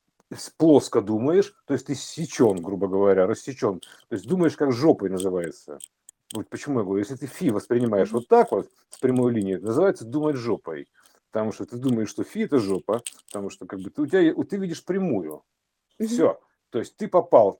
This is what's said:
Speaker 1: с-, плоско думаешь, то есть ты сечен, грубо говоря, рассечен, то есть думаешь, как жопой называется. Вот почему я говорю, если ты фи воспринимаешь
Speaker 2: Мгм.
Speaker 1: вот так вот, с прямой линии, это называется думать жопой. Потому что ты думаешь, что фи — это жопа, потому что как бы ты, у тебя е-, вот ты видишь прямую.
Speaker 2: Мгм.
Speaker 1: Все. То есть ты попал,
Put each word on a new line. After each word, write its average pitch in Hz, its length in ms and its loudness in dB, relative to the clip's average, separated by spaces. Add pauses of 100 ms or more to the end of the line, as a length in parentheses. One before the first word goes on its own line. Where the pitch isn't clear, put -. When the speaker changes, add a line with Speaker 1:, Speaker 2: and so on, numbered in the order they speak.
(360)
Speaker 1:
с-, - 220 -14
плоско 143 440 6
думаешь, 123 520 0 (140)
то 143 80 -2
есть - 120 -8
ты 139 80 -4
сечен, 117 640 0
грубо 95 280 -4
говоря, 95 380 4
рассечен, 107 520 -4 (300)
то - 60 -4
есть 123 120 -8
думаешь, 170 300 0
как 139 160 0
жопой 120 360 2
называется. 90 720 -6 (540)
Вот 104 160 -8
почему 127 300 -4
я 101 60 -2
говорю, 98 140 -2
если 104 160 -6
ты 131 120 -12
фи 156 240 -2
воспринимаешь 104 600 0
Speaker 2:
Мгм. - 20 -4
Speaker 1:
вот 117 140 -4
так 233 240 4
вот, 98 160 -2 (220)
с - 80 -20
прямой 127 360 2
линии, 98 220 -2
это 87 100 -10
называется 139 400 0
думать 147 300 -2
жопой. 92 520 -6 (440)
Потому 110 200 -4
что 101 140 -10
ты 120 120 -12
думаешь, 120 320 0
что - 140 -8
фи — - 220 -8
это 147 140 2
жопа, 98 420 -2 (300)
потому 98 200 -8
что - 160 -18
как 98 140 -10
бы 95 100 -12
ты, - 100 -6
у 147 60 -2
тебя 190 140 2
е-, 160 120 4
вот - 160 -4
ты 202 80 -4
видишь 185 260 -6
прямую. 113 600 -4 (560)
Speaker 2:
Мгм. 226 240 0
Speaker 1:
Все. - 160 2 (320)
То 120 80 -4
есть - 180 -8
ты 208 100 -8
попал, 127 520 4